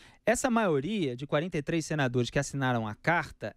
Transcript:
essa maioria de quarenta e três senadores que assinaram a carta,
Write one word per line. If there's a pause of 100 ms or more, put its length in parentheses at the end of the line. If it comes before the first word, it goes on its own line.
(260)
essa
maioria
de
quarenta
e
três
senadores
que
assinaram
a
carta,